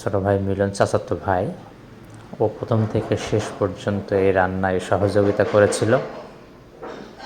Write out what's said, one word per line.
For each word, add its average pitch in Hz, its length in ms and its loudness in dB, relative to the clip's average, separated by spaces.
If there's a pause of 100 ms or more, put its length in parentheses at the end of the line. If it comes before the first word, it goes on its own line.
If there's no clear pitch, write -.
ছোট 101 120 -2
ভাই 98 240 2
মিলন, 98 320 0
চাচাতো - 440 0 (100)
ভাই, 98 260 0 (880)
ও 107 100 2 (100)
প্রথম 110 260 0
থেকে 107 320 -2
শেষ - 260 -2 (160)
পর্যন্ত 98 540 -4
এই 98 180 4
রান্নায় 92 480 2
সহযোগিতা 101 640 2
করেছিল। 104 540 4 (1300)